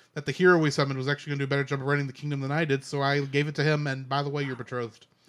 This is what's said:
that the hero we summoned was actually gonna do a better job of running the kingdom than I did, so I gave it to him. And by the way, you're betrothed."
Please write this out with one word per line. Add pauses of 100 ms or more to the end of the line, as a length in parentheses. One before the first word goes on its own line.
(140)
that
the
hero
we
summoned
was
actually
gonna
do
a
better
job
of
running
the
kingdom
than
I
did,
so
I
gave
it
to
him.
And
by
the
way,
you're
betrothed." (220)